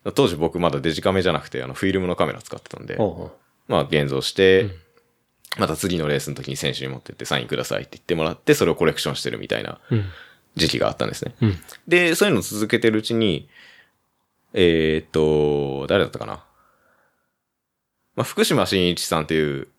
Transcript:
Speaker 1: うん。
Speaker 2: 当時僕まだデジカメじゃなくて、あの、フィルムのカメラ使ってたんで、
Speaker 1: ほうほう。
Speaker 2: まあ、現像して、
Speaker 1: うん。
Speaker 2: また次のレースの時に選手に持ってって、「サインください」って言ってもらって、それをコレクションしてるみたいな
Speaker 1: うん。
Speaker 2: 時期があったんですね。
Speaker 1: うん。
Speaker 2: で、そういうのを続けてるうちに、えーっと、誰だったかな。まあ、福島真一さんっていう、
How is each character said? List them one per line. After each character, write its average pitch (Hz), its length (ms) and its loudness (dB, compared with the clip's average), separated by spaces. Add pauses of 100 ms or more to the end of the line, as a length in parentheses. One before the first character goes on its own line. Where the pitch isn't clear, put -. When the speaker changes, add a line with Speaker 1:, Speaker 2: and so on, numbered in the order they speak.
Speaker 1:
う 101 40 -6
ん。 - 40 -8
Speaker 2:
当 139 140 4
時 87 80 -2
僕 80 240 -2
ま 85 100 2
だ 71 100 -2
デ 80 120 0
ジ 76 100 -6
カ 98 100 2
メ 95 100 2
じ 90 80 0
ゃ 82 40 2
な 71 60 -2
く - 100 -14
て、 64 140 -8
あ 64 40 -8
の、 65 60 -12
フ - 140 -4
ィ 95 40 2
ル 95 80 0
ム 90 80 -2
の 87 80 -2
カ 85 100 0
メ 62 80 -2
ラ - 80 -14
使 - 140 -14
っ - 60 -14
て - 80 -20
た - 100 -16
ん - 60 -14
で、 - 100 -10
Speaker 1:
ほ 107 120 0
う - 20 -4
ほ 85 160 -10
う。 - 60 -16 (360)
Speaker 2:
ま 107 120 2
あ、 71 40 2
現 73 240 0
像 67 140 -2
し - 120 -6
て、 95 280 6
Speaker 1:
う 98 40 -2
ん。 98 60 -6 (880)
Speaker 2:
ま 95 100 0
た 78 80 -4
次 90 220 -2
の 78 100 -2
レ 71 80 0
ー 67 40 -2
ス 73 100 -8
の 69 60 -8
時 67 140 -10
に 69 80 -8
選 67 160 -4
手 67 80 -10
に 67 60 -8
持 65 100 -10
っ - 40 -16
て - 120 -16
っ - 20 -20
て、 58 100 -12
「サ 71 120 -2
イ 60 60 -4
ン - 40 -10
く - 80 -4
だ 62 80 -2
さ 50 140 -4
い」 53 40 -4
っ - 40 -14
て - 120 -20
言 - 40 -20
っ - 20 -20
て 87 120 -2
も 80 80 0
ら 82 80 0
っ - 80 -12
て、 147 160 4
そ 92 100 2
れ 82 60 4
を - 40 0
コ 85 100 0
レ 76 80 4
ク - 60 -6
シ - 80 -4
ョ 73 40 0
ン 67 40 -8
し - 60 -8
て 64 80 -6
る 57 80 -6
み 50 100 -10
た 55 120 -2
い 52 40 -6
な - 160 -12 (120)
Speaker 1:
う 120 40 4
ん。 104 100 0 (500)
Speaker 2:
時 - 140 0
期 62 100 -2
が - 80 2
あ - 40 0
っ - 60 -14
た 58 80 -2
ん 52 40 -2
で - 60 -8
す - 100 -8
ね。 - 160 -8
Speaker 1:
う 113 60 4
ん。 92 100 0 (300)
Speaker 2:
で、 170 280 4
そ 202 100 4
う 208 40 4
い - 20 2
う - 40 4
の 98 40 2
を 87 40 -2
続 107 240 -4
け 117 120 2
て 117 100 4
る 107 100 2
う - 20 0
ち 117 140 -4
に、 101 340 0 (1040)
え 80 500 4
ー - 40 -20
っ - 40 -20
と、 73 760 0
誰 87 160 2
だ - 60 -2
っ - 20 -14
た 53 80 -10
か 55 60 -8
な。 52 180 -12 (1700)
ま 120 60 -2
あ、 - 20 -2
福 208 220 0
島 110 220 4
真 90 220 4
一 85 160 -2
さ 82 140 0
ん 78 40 -2
っ - 20 -6
て 82 80 -2
い 73 260 0
う、 - 80 -10 (120)